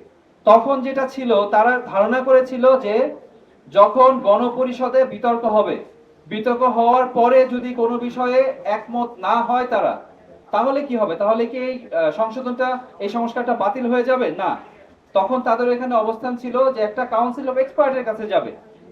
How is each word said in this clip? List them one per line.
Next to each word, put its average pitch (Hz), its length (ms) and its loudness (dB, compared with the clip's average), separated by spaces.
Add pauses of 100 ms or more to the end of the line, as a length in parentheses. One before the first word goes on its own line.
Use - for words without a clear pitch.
(440)
তখন 240 360 4
যেটা 262 280 -4
ছিল, 214 420 0
তারা 240 360 2
ধারণা 214 340 0
করেছিল 254 580 4
যে 220 360 -2 (580)
যখন 247 480 6
গণপরিষদে 247 840 0
বিতর্ক 233 400 -2
হবে, 185 400 0 (420)
বিতর্ক 220 360 -2
হওয়ার 240 440 2
পরে 254 420 4
যদি 247 260 -6
কোনো 233 240 -2
বিষয়ে 247 560 0 (100)
একমত 233 540 -4
না 190 160 0
হয় 247 320 0
তারা, 190 340 -2 (500)
তাহলে 269 300 0
কি 247 160 -6
হবে? 180 200 -2
তাহলে 226 300 0
কি 254 120 -10
এই, 254 360 -8
আহ, 160 160 0
সংশোধনটা, 247 680 -4 (200)
এই 202 100 -6
সংস্কারটা 233 460 -4
বাতিল 220 320 -2
হয়ে 247 160 0
যাবে? 247 280 0
না, - 460 -8 (360)
তখন 254 280 0
তাদের 240 320 0
এখানে 247 220 -4
অবস্থান 233 420 -2
ছিল 254 360 0
যে 226 80 -6
একটা 226 300 -2
council 247 420 -2
of 254 60 -2
expert-এর 262 460 0
কাছে 214 220 -6
যাবে 190 260 -2 (400)